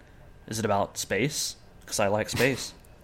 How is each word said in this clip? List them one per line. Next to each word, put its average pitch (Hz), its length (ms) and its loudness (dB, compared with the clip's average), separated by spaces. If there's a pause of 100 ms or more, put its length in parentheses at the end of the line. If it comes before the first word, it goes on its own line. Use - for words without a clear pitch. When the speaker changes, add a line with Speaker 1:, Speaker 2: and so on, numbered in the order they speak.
(480)
Speaker 1:
Is 110 120 -4
it 107 60 0
about 101 320 2
space? - 580 -2 (300)
'Cause - 140 -2
I 101 80 4
like 104 220 2
space. 123 480 0
Speaker 2:
<laughs> - 60 -20 (200)